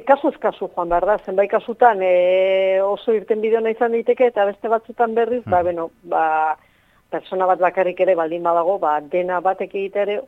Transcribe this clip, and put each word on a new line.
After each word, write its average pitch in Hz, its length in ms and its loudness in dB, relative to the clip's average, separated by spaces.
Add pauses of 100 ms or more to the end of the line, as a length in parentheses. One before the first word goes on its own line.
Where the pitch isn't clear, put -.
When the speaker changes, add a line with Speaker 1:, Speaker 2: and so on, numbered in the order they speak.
Speaker 1:
kasuz 277 340 2
kasu 202 320 -4
joan 175 180 -6
behar 175 180 0
da, 208 120 2
zenbait 202 320 -2
kasutan, 220 520 2
e, 190 800 2
oso 202 300 -2
irtenbide 214 460 0
ona 226 160 -2
izan 233 160 0
daiteke, 240 400 2
eta 208 160 0
beste 202 220 -6
batzutan 226 460 -2
berriz, 233 300 0
ba, 185 140 2
Speaker 2:
Mhm. 175 80 2
Speaker 1:
beno, 165 240 -4 (140)
ba, 156 520 0 (560)
pertsona 185 340 -4
bat 185 140 2
bakarrik 185 400 0
ere 185 140 4
baldin 165 280 -2
badago, 170 360 0
ba, 151 220 -2
dena 180 400 -4
batek 190 340 -4
egitea 196 280 -4
ere 202 260 -4